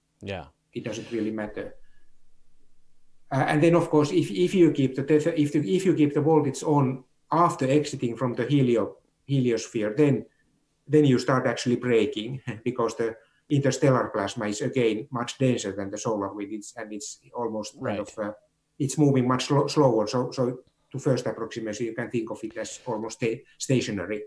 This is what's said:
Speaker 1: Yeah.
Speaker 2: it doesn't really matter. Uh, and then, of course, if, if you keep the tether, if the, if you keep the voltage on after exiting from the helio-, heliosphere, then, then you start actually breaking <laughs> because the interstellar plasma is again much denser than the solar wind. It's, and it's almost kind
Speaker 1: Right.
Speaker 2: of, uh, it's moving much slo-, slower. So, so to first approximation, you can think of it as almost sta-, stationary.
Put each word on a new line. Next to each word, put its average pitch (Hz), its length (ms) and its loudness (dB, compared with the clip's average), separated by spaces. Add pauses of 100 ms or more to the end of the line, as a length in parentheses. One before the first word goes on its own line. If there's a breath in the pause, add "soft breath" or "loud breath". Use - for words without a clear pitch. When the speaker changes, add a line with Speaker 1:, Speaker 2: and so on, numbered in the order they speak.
(220)
Speaker 1:
Yeah. 95 240 -8 (260)
Speaker 2:
it - 120 -8
doesn't 113 280 -10
really 110 180 -2
matter. 107 440 -8 (1600)
Uh, - 180 0
and 156 140 2
then, 165 120 6
of 170 160 2
course, 147 220 4
if, 165 180 2
if 180 240 0
you 165 180 6
keep 131 220 0
the 135 80 -2
tether, 156 300 2
if 147 200 0
the, 185 240 2
if 170 80 -2
you 175 100 4
keep 147 200 2
the 151 80 2
voltage 147 400 2
on 139 420 2 (260)
after 156 400 2
exiting 135 460 0
from 123 160 -2
the 117 140 -4
helio-, 120 500 2 (320)
heliosphere, 117 640 0
then, 135 300 4 (640 soft breath)
then 151 160 6
you 127 140 6
start 127 280 0
actually 120 300 0
breaking 117 640 0 (120)
<laughs> 107 120 -14
because 117 320 -2
the 113 180 -2 (360 soft breath)
interstellar 131 580 4
plasma 104 380 -4
is 104 160 -4
again 117 480 0
much 120 260 -8
denser 117 360 0
than 98 180 -8
the 104 80 -8
solar 101 340 -4
wind. 104 200 -10
It's, 104 240 -12
and 110 180 -12
it's - 260 -14 (140)
almost 107 400 -6
kind 131 100 -12
Speaker 1:
Right. 107 160 -4
Speaker 2:
of, - 180 -12
uh, 104 140 -6 (460)
it's 139 200 -2
moving 131 300 4
much 127 180 0
slo-, 147 220 2
slower. 117 380 4
So, 123 240 -4
so 123 300 -4 (320)
to 131 60 -8
first 123 280 0
approximation, 110 600 -6
you 113 80 -8
can 117 160 -8
think 113 200 -4
of 107 120 -10
it 110 140 -12
as 110 300 -10
almost 110 320 -6
sta-, 113 240 -4 (160 soft breath)
stationary. 107 680 -2